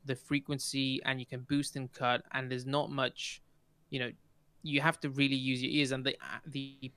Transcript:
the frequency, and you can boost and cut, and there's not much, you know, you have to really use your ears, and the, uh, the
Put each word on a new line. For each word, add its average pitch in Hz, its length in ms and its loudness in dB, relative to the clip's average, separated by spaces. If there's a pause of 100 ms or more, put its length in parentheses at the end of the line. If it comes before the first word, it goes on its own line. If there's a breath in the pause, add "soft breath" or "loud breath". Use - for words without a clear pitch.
the 135 100 -2
frequency, 135 880 0
and 131 140 0
you 123 80 -8
can 127 140 -6
boost 143 340 0
and 131 180 -4
cut, 123 380 2
and 131 180 -4
there's 127 160 -4
not 143 240 0
much, 135 520 -4 (500)
you 139 80 -2
know, 123 120 -2 (520)
you 143 160 2
have 160 200 4
to 147 100 -2
really 135 260 4
use 131 260 0
your 127 100 0
ears, 143 200 4
and 131 140 -2
the, 139 160 0
uh, - 160 -10 (100)
the 139 300 -8 (200)